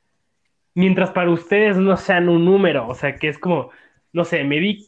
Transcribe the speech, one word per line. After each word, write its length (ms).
mientras 360
para 200
ustedes 460
no 200
sean 320
un 160
número, 440
o 60
sea, 220
que 120
es 100
como, 320
no 120
sé, 200
"Me 160
di 280